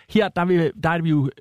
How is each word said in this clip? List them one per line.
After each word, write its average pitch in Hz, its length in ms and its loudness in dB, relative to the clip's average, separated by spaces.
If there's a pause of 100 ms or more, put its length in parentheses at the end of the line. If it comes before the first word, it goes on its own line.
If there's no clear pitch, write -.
Her, 214 200 0
der 175 160 -2
vil, 175 260 0 (120)
der 160 60 0
er 170 120 -2
vi 165 80 0
jo, 147 200 0 (120)